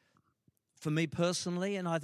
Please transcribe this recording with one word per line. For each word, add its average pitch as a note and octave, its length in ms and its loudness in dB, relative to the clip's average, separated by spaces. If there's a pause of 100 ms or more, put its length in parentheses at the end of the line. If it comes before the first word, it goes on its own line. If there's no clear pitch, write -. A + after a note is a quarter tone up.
(800)
for D#3 100 -2
me D#3+ 160 2
personally, F3+ 680 0
and F3+ 100 -2
I, E3 180 0